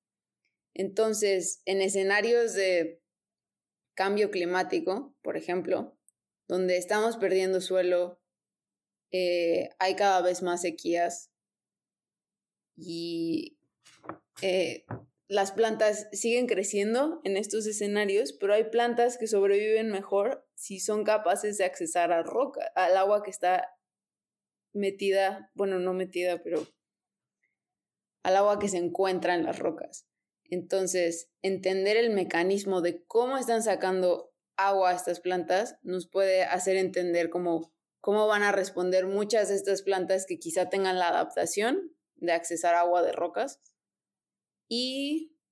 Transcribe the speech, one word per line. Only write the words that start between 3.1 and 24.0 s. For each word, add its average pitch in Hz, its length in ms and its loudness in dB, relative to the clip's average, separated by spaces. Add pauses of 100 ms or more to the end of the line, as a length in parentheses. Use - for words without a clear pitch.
cambio 202 360 0
climático, 180 920 -2
por - 140 -6
ejemplo, - 640 -4 (480)
donde 180 300 0
estamos 214 400 0
perdiendo 190 440 0
suelo, 180 600 0 (920)
eh, 175 680 0
hay 190 180 0
cada 196 240 4
vez 180 220 0
más 175 200 -2
sequías 170 720 -2 (1400)
y, 165 840 -6 (840)
eh, 185 420 -2 (420)
las 196 260 0
plantas 214 600 0
siguen 233 340 0
creciendo 220 800 0
en 196 120 -2
estos 214 300 -4
escenarios, 208 640 -2
pero 196 200 0
hay 214 120 4
plantas 233 520 2
que 220 120 -6
sobreviven 214 600 2
mejor 196 640 -2
si - 260 -12
son 214 240 -2
capaces 208 520 0
de 190 80 0
accesar 175 480 -2
a 170 100 2
roca, - 520 -4
al 185 220 4
agua 202 260 2
que 196 80 -10
está - 380 0 (1040)